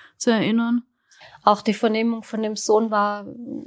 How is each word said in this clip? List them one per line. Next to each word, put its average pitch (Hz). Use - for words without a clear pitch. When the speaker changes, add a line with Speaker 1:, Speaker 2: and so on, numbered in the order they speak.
Speaker 1:
zu -
erinnern. 233
Speaker 2:
Auch 208
die 214
Vernehmung 226
von 220
dem 214
Sohn 214
war 208